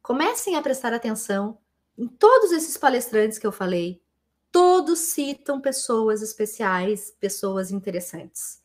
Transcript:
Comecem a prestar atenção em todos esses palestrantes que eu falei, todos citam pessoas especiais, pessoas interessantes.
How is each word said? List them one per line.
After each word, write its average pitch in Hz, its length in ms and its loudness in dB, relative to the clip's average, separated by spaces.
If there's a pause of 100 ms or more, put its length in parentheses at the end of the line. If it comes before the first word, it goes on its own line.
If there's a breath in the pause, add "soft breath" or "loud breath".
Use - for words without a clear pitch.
Comecem 359 540 -2
a 294 80 -2
prestar 262 320 -2
atenção 214 640 -4 (400)
em 240 80 -6
todos 427 460 6
esses 320 240 -2
palestrantes 220 640 0
que - 80 -6
eu 208 40 0
falei, 180 500 -4 (520)
todos 359 480 4
citam 285 600 -4
pessoas 220 640 0
especiais, 208 960 -2
pessoas 190 540 -4
interessantes. 180 920 -10